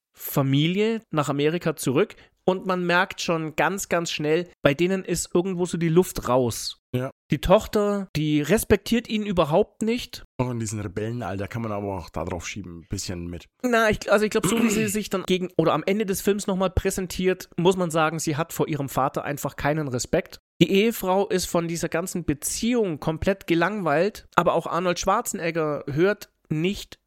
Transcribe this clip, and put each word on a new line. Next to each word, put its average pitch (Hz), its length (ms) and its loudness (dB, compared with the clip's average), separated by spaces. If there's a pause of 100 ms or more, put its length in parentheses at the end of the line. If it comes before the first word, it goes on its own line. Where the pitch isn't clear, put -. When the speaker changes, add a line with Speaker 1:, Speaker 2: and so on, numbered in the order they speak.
(120)
Speaker 1:
Familie 170 880 2 (100)
nach 147 180 0
Amerika 151 480 0
zurück 147 380 0 (300)
und 185 220 0
man 180 180 0
merkt 180 360 0
schon 160 360 -2
ganz, 175 320 0
ganz 170 220 0
schnell, 160 380 0 (140)
bei 143 120 4
denen 185 300 2
ist - 300 -4
irgendwo 175 320 0
so 175 120 -4
die 165 100 2
Luft 170 400 2
raus. 123 500 0 (140)
Speaker 2:
Ja. 127 180 -2 (200)
Speaker 1:
Die 147 100 2
Tochter, 208 760 2
die 151 260 2
respektiert 214 680 2
ihn 214 160 -2
überhaupt 180 580 2
nicht. 226 420 -4 (140)
Speaker 2:
Auch 127 120 0
in 120 80 -4
diesem 110 220 -4
Rebellenalter 104 680 -6
kann 117 160 -8
man 110 80 -6
aber 101 260 -4
auch 90 140 -10
da 82 140 -6
drauf 90 240 -6
schieben, 87 320 -12
ein 80 80 -20
bisschen 90 400 -6
mit. 87 180 -12 (160)
Speaker 1:
Na, 226 260 2
ich, - 220 -2
also 202 140 4
ich 208 80 0
glaub, 220 140 0
so 233 140 2
wie 233 100 4
sie 214 180 0
Speaker 2:
<clears throat> - 0 -
Speaker 1:
sich 202 220 -4
dann 185 140 -2
gegen 185 320 0
oder 160 160 4
am 151 140 0
Ende 208 200 2
des 185 140 -2
Films 202 280 0
nochmal 190 220 0
präsentiert, 185 840 -2
muss 180 200 4
man 180 160 0
sagen, 160 260 2
sie 151 180 -2
hat 160 160 -4
vor 147 140 0
ihrem 143 220 -4
Vater 139 360 0
einfach 143 300 -6
keinen 151 320 0
Respekt. - 520 -2 (220)
Die - 120 4
Ehefrau 196 560 2
ist 180 180 -2
von 170 220 -2
dieser 170 200 -4
ganzen 170 360 -4
Beziehung 202 760 -2
komplett 175 480 -2
gelangweilt, 175 880 0
aber 165 200 4
auch 160 120 0
Arnold 175 320 -2
Schwarzenegger 170 880 -2
hört 180 420 0 (200)
nicht 165 560 -4